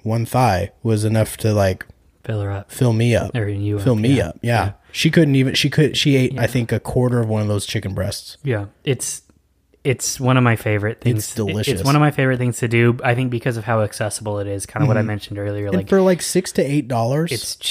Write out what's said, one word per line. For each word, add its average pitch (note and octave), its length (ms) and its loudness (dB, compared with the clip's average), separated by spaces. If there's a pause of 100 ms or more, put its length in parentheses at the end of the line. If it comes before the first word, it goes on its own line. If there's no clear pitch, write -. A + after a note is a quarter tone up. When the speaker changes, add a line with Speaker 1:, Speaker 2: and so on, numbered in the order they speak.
Speaker 1:
one A2 220 -2
thigh, G2+ 460 2 (100)
was A2 220 0
enough A2 340 0
to, G#2+ 160 0
like, G2 320 2 (380)
Speaker 2:
Fill G#2+ 180 -4
her G2 100 -4
up. G2 200 -10
Speaker 1:
fill A#2+ 220 2
me A#2 220 2
up. - 200 -2
Speaker 2:
Or G#2+ 120 -2
you G#2 320 -2
Speaker 1:
Fill A#2 140 2
Speaker 2:
up, G#2+ 60 2
Speaker 1:
me B2+ 180 4
Speaker 2:
yeah. F2 120 0
Speaker 1:
up, - 120 -16
yeah. A#2 240 2
Speaker 2:
Yeah. G2+ 60 -2 (200)
Speaker 1:
She - 180 2
couldn't D3+ 260 6
even, C3 200 2
she D3 140 0
could, C#3+ 280 2
she C#3 180 4
ate, C3 220 2
I - 60 -2
Speaker 2:
Yeah. A2 40 2
Speaker 1:
think, A#2+ 240 -2
a A2 80 0
quarter B2 400 0
of A2+ 80 0
one G#2+ 140 0
of G#2 60 -2
those G#2 180 -2
chicken G2+ 280 -6
breasts. G2 500 -6
Speaker 2:
Yeah. A2 220 -2 (180)
It's, - 400 -4 (600)
it's - 360 -2
one B2+ 180 4
of B2 60 4
my A#2 120 4
favorite G#2+ 460 -2
things. A#2+ 240 2
Speaker 1:
It's - 100 -12
delicious. G#2 440 -2
Speaker 2:
It's F#2+ 40 -4
one C#3 120 4
of D3 40 4
my D3 120 4
favorite C3 260 0
things B2 220 -2
to A#2+ 80 -2
do, A#2 360 4
I B2 120 2
think, B2+ 160 -2
because A#2 260 -2
of G#2+ 80 -6
how A2+ 160 0
accessible G#2 580 -4
it G2+ 80 -6
is, G2+ 200 -6
kinda - 200 0
what G#2+ 100 2
I - 20 2
Speaker 1:
Mm-hmm. A2 80 0
Speaker 2:
mentioned G#2 320 -8
earlier. G#2 280 -4
Speaker 1:
And G2 80 -2
Speaker 2:
Like, F#3 140 -2
Speaker 1:
for, G3 120 4
like, F#3 200 2
six - 320 -2
to G3+ 100 0
eight C#3+ 240 -2
dollars, C3 440 -2
Speaker 2:
it's - 240 -6
Speaker 1:
'cause - 40 -20 (120)